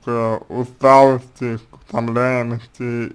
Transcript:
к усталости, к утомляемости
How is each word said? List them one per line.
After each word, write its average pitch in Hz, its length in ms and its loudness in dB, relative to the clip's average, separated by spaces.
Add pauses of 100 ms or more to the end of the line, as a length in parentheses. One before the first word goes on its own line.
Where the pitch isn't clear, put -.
к 113 320 -4 (100)
усталости, 127 1120 2
к - 180 -20
утомляемости 120 1400 -6